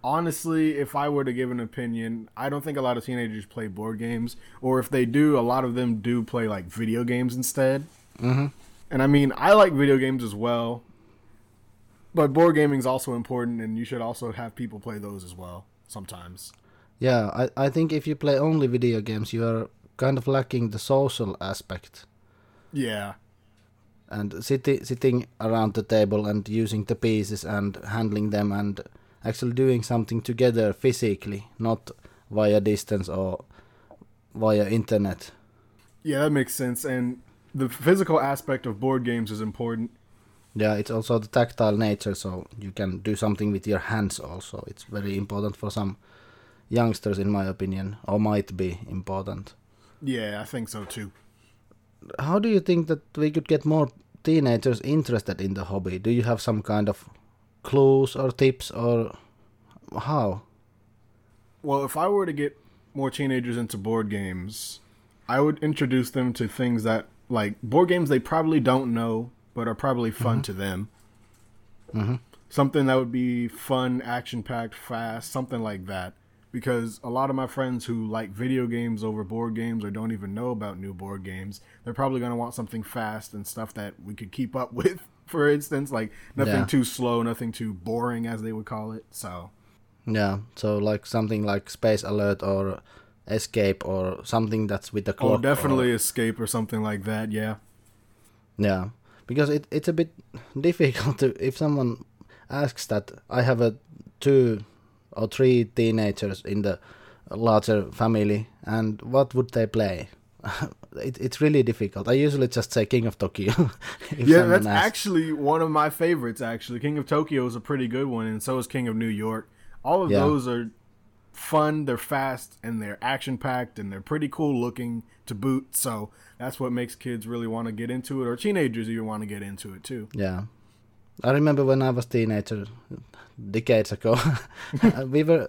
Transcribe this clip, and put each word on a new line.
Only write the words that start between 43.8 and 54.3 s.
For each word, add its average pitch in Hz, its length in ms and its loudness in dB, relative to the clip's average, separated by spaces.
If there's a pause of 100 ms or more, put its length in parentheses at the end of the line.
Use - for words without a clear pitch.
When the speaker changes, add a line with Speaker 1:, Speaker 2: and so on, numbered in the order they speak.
Speaker 2:
also. - 480 -12
It's - 160 -16
very 101 340 -6
important 101 380 -4
for 104 160 -6
some 98 260 -4 (720)
youngsters, 110 500 2
in 101 100 0
my 101 160 0
opinion, 95 520 -4 (100)
or 101 120 0
might 104 380 0
be 90 220 -4 (100)
important. 95 640 -8 (480)
Speaker 1:
Yeah, 113 400 -4
I 110 40 -8
think 117 240 -8
so 107 160 -10
too. 101 260 -10 (1080)
Speaker 2:
How 160 200 2
do 214 100 2
you 208 120 4
think 170 260 2
that 156 140 0 (160)
we 151 140 2
could 151 160 -2
get 151 180 2
more 151 240 4 (340)
teenagers 131 580 4